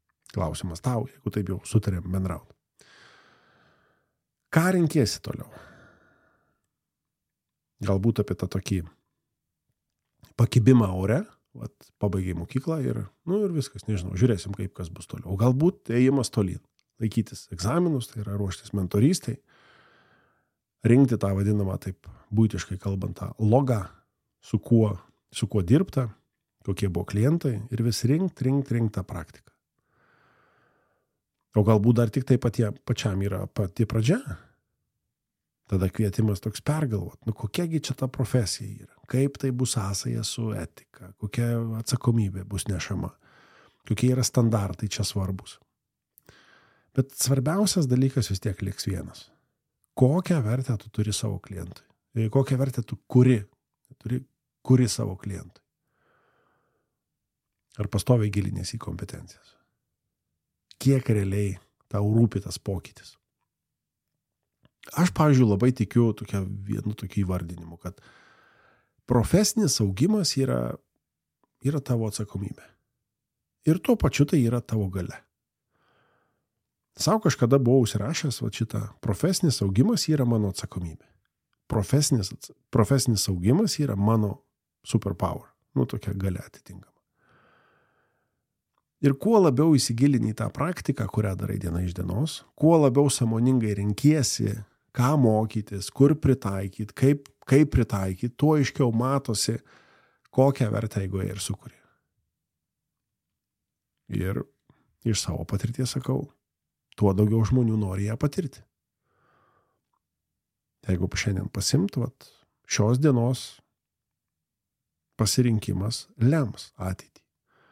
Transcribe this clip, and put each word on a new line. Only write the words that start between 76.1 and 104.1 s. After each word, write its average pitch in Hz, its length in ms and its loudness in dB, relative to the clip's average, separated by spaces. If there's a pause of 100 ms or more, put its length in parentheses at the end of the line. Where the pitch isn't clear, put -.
Sau 202 220 0
kažkada 127 340 2
buvau 127 300 4
užsirašęs 120 580 -4
va 110 80 -4
šitą: 107 300 -4 (180)
„Profesinis 151 640 0
augimas 131 460 2
yra 139 180 2
mano 107 240 2
atsakomybė.“ - 560 -10 (580)
Profesinis 117 680 0
ats-, - 180 -20 (180)
profesinis 117 640 2
augimas 120 480 2
yra 139 160 -2
mano 107 460 0 (420)
superpower. - 640 -2 (260)
Nu, 135 120 0
tokia 101 260 -8
galia 95 320 -4
atitinkama. - 480 -20 (2000)
Ir 139 160 4
kuo 220 200 4
labiau 156 360 6
įsigilini 117 560 2
į - 60 -10
tą 113 140 -4
praktiką, - 560 -4
kurią 101 280 -2
darai 101 220 -6
diena 90 260 -4
iš 87 80 -4
dienos, 92 520 -6 (120)
kuo 165 220 6
labiau 139 340 4
sąmoningai 113 640 2
renkiesi, 107 800 2 (400)
ką 127 240 2
mokytis, 107 720 0
kur 143 240 4
pritaikyt, 104 800 -2
kaip, 143 320 2 (180)
kaip 143 300 4
pritaikyt, 101 640 -2
tuo 156 180 4
aiškiau 127 380 0
matosi, 120 640 -2 (720)
kokią 135 400 2
vertę 104 300 -4
eigoje 98 320 -4
ir 98 80 -10
sukuri. - 340 -10 (2250)
Ir 95 320 -4 (640)